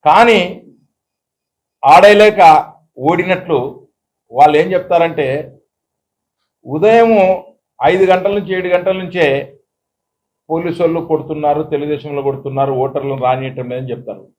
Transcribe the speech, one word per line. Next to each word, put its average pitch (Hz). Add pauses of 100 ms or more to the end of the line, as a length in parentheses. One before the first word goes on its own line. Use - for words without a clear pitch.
కానీ 214 (1600)
ఆడలేక 208 (680)
ఓడినట్లు 175 (760)
వాళ్ళు 147
ఏం 175
చెప్తారంటే, 170 (1500)
ఉదయం 226 (800)
ఐదు 190
గంటల 185
నుంచి 185
ఏడు 180
గంటల 185
నుంచే 175 (1200)
పోలీసు 170
వాళ్ళు 165 (100)
కొడుతున్నారు, 151 (100)
తెలుగుదేశంలో 143
కొడుతున్నారు, 135 (100)
ఓటర్లను 135
రానియటం 131
లేదని 127
చెప్తారు. 101 (160)